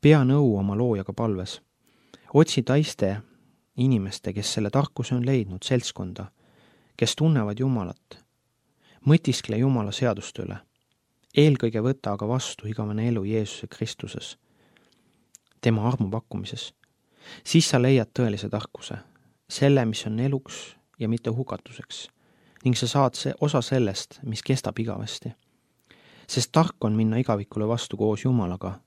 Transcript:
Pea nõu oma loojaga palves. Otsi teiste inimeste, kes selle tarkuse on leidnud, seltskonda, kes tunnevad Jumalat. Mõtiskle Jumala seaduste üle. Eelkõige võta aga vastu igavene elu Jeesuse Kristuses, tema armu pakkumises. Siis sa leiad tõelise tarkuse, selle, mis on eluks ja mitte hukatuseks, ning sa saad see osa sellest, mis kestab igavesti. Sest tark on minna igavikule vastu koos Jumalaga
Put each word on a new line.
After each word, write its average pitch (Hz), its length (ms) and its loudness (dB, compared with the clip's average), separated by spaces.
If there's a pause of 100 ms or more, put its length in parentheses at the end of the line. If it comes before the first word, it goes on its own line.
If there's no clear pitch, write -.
Pea 147 220 8
nõu 135 360 4
oma 98 180 0
loojaga 110 360 0
palves. 101 480 -4 (720)
Otsi 143 300 4
teiste 127 520 0 (640)
inimeste, 107 560 0
kes 101 200 -4
selle 104 160 -2
tarkuse 131 460 -2
on 120 100 0
leidnud, 107 380 -2
seltskonda, 101 680 -4 (680)
kes - 180 0
tunnevad 117 440 0
Jumalat. 117 600 -4 (840)
Mõtiskle 135 540 2
Jumala 120 320 2
seaduste - 540 -4
üle. 101 160 -10 (760)
Eelkõige 123 480 4
võta 123 320 -2
aga 104 120 -4
vastu 120 440 -4
igavene 107 380 -2
elu 113 180 0
Jeesuse 110 400 -4
Kristuses, - 680 -10 (1200)
tema 110 260 2
armu 117 220 0
pakkumises. - 600 -8 (720)
Siis - 260 4
sa 127 120 4
leiad 127 320 4
tõelise 104 360 -2
tarkuse, - 500 -8 (500)
selle, 139 360 4
mis 107 220 -4
on 107 120 -4
eluks - 560 -4 (240)
ja 113 100 -2
mitte 113 240 -2
hukatuseks, - 720 -10 (580)
ning 127 140 2
sa 123 100 -2
saad 135 300 2
see - 240 -4
osa 147 240 2
sellest, 113 580 -2
mis 113 220 -8
kestab 123 340 -2
igavesti. 110 540 -8 (960)
Sest - 280 -4
tark 160 320 2
on 107 80 0
minna 110 240 2
igavikule 107 480 -2
vastu 117 300 -4
koos 107 260 0
Jumalaga 95 640 -2